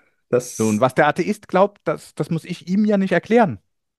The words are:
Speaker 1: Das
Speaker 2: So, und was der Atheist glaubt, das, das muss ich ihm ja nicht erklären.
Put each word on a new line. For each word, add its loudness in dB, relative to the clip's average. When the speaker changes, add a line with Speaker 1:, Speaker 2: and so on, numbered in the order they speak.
Speaker 1:
Das -4
Speaker 2:
So, 0
und 0
was 2
der 2
Atheist -4
glaubt, 0
das, -8
das -6
muss -6
ich -14
ihm 0
ja 2
nicht -2
erklären. 2